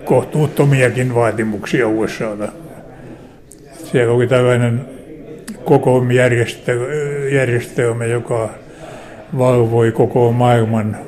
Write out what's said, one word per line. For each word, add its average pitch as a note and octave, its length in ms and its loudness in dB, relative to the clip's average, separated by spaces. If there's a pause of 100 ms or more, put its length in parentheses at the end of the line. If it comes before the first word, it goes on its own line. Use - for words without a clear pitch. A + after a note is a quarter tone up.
kohtuuttomiakin B2+ 1080 0
vaatimuksia A2 720 0
U A2 200 0
S - 140 -8
A:lta. G#2+ 300 -6 (1300)
Siellä A#2 280 2
oli B2 140 2
tällainen B2 540 2 (840)
kokoomijärjestö-, B2+ 1700 2
järjestelmä, A#2+ 720 0
joka A2+ 460 -2 (880)
valvoi A#2 540 4
koko A#2+ 400 2
maailman A2+ 640 2 (120)